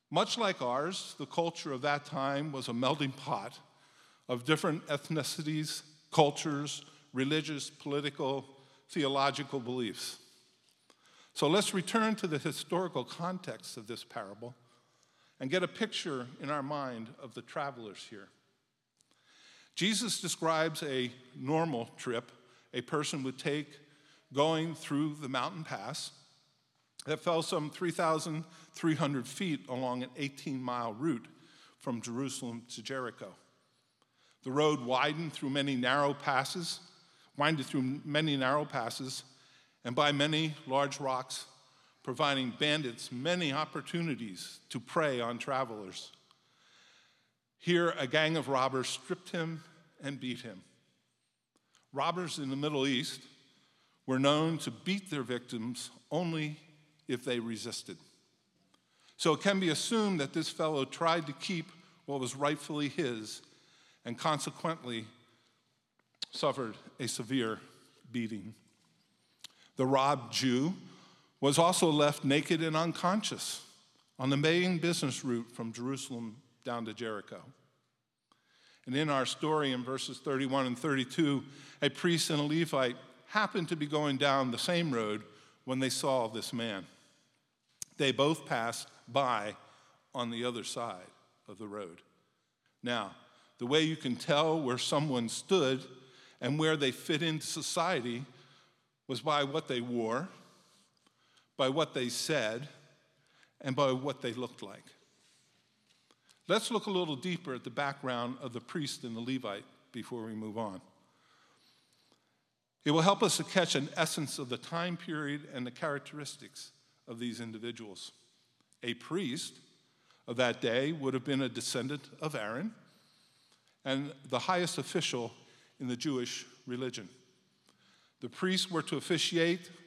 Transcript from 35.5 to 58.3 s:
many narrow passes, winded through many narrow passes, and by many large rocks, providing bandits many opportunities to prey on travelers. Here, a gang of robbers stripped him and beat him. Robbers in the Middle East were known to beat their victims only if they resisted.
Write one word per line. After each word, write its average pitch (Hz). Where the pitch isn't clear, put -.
many 139
narrow 135
passes, 139
winded 147
through 135
many 151
narrow 135
passes, 127
and 123
by 147
many 151
large 135
rocks, 131
providing 135
bandits 147
many 147
opportunities 143
to 131
prey 139
on 117
travelers. 113
Here, 175
a 143
gang 156
of 131
robbers 131
stripped -
him 165
and 139
beat 123
him. 95
Robbers 165
in 139
the 135
Middle 143
East 135
were 131
known 151
to 135
beat 185
their 147
victims 120
only 156
if 123
they 123
resisted. 110